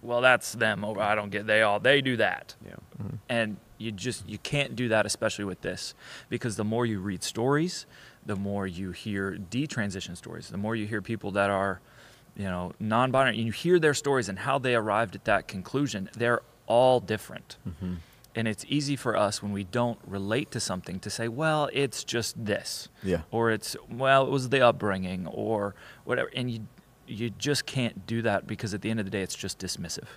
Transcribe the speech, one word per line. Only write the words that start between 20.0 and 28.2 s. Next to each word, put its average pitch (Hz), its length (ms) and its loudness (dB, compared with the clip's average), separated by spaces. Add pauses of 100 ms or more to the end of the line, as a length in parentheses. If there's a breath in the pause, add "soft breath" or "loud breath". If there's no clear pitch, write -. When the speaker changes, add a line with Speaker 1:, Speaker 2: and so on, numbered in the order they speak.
Speaker 1:
relate 101 460 -2
to 117 80 -4
something 92 400 -6
to 104 100 -8
say, 117 160 -4
"Well, 151 460 0
it's 131 320 -2
just 117 380 -4
this." - 460 -4 (140)
Speaker 3:
Yeah. 87 200 2 (100)
Speaker 1:
Or 117 180 4
it's, - 240 -2 (160)
"Well, 135 340 6
it 131 60 0
was 131 200 0
the 135 100 4
upbringing," 95 640 4
or 104 480 -2 (300 loud breath)
whatever. 123 320 -2
And 123 120 -4
you, 113 120 -4 (480)
you 117 220 -4
just 139 360 -2
can't 120 400 -4
do 117 160 -2